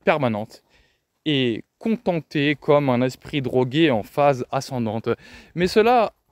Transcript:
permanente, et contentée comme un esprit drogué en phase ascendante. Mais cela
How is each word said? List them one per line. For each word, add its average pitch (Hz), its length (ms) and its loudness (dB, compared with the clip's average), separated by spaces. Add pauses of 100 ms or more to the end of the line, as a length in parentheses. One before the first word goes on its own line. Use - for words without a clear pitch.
permanente, 123 580 -2 (640)
et 131 400 -2 (140)
contentée 160 760 -2
comme 143 360 2
un 120 120 2
esprit 131 380 -4
drogué 131 500 0
en 107 120 0
phase 143 480 0
ascendante. 120 580 -4 (460)
Mais 175 140 0
cela 226 440 2 (200)